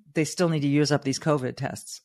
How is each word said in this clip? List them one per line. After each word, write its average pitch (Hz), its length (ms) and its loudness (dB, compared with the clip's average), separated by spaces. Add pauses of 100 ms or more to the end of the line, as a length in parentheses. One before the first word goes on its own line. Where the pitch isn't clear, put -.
(160)
they 160 80 2
still 170 260 0
need 156 120 0
to 143 60 0
use 143 240 4
up 143 120 2
these 135 160 -2
covid 139 360 0
tests. - 500 -10